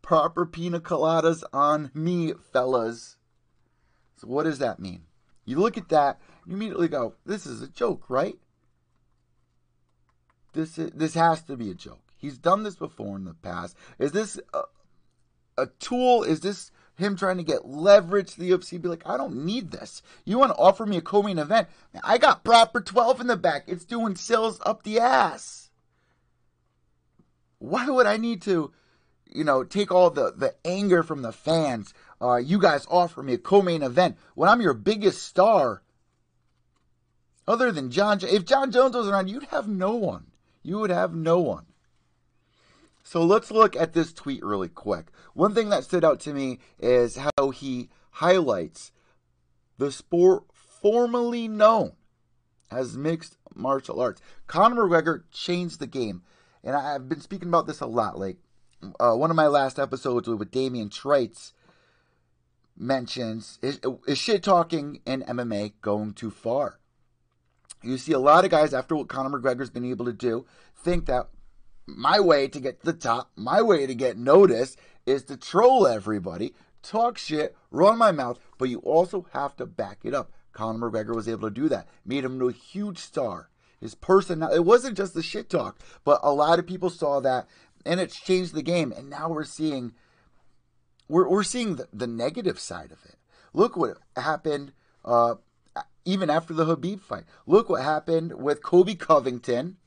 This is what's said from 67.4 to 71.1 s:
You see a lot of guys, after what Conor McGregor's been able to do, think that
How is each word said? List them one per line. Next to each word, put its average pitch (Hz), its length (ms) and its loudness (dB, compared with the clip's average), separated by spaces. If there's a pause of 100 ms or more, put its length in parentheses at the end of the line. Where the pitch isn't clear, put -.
You 127 160 -6
see 151 160 -2
a 135 60 2
lot 147 260 8
of 190 60 0
guys, 151 220 4
after 131 220 -2
what 143 140 -6
Conor 135 280 -6
McGregor's 123 320 -2
been 120 140 -10
able 123 220 -6
to 120 80 -6
do, 117 320 -4 (280)
think 175 340 -2
that 123 200 -2 (580)